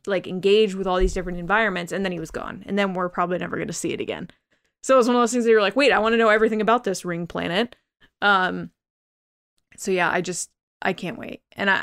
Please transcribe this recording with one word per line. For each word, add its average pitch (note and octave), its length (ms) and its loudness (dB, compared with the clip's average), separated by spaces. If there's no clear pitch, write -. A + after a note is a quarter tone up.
like, F#3 200 -2
engage G3 480 4
with F#3+ 120 -4
all F#3 100 0
these F#3 180 2
different F3+ 240 -6
environments, F3+ 540 -2
and F#3+ 120 -2
then F#3 80 -2
he E3+ 80 -8
was E3 100 -10
gone. - 360 -10
And G3 120 -2
then G3 160 0
we're F3+ 140 -2
probably F3 300 -2
never E3+ 180 -6
gonna - 160 -6
see E3 200 -4
it - 80 -6
again. G#2 300 -8
So C4 100 4
it C4 40 8
was A#3 100 4
one B3 80 2
of A#3+ 60 4
those A#3 100 0
things A#3+ 120 0
that A#3 60 4
you're A3 100 6
like, G3 140 0
"Wait, C#4 180 4
I F#3+ 60 4
wanna A3 180 2
know A3+ 120 4
everything G#3+ 320 4
about A3+ 240 2
this F#3+ 200 -4
ring E3+ 220 -6
planet." F3 480 -4
Um, F3+ 480 0
so - 140 -6
yeah, F3 200 0
I F#3 100 0
just, F3 300 -8
I F#3+ 100 0
can't F3+ 260 -8
wait. - 240 -14
And G3+ 120 -2
I, G3 140 2